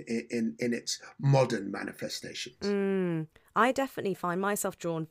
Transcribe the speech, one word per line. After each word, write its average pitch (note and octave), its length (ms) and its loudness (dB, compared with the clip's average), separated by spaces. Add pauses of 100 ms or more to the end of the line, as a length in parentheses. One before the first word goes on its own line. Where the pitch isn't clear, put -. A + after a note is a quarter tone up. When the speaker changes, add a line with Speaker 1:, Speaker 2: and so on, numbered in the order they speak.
Speaker 1:
in, A2+ 520 -2
in B2 140 0
its - 280 -6 (180)
modern A#2+ 520 4
manifestations. - 880 -8
Speaker 2:
Mm. G3 680 2 (280)
I A#3 160 4
definitely C4 420 -2
find F3 260 -2
myself G3+ 380 -2
drawn E3 340 -4